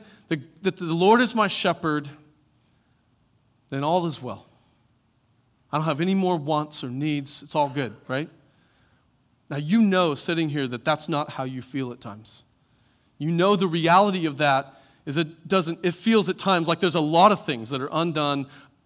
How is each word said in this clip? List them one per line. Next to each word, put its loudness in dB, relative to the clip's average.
that, -2
that -2
the -10
Lord 6
is 0
my 2
shepherd, -2
then -4
all 0
is -8
well. -12
I -4
don't -2
have -2
any 0
more 0
wants -4
or -8
needs. -6
It's -14
all 0
good, -6
right? -4
Now, -6
you 2
know 4
sitting -2
here -2
that -8
that's 0
not -2
how -8
you -8
feel -8
at -18
times. -18
You -2
know 4
the 0
reality 4
of -4
that 0
is -4
it -4
doesn't, 0
it 0
feels 2
at -4
times 2
like 2
there's 0
a 0
lot 6
of -2
things -6
that -4
are -8
undone. -2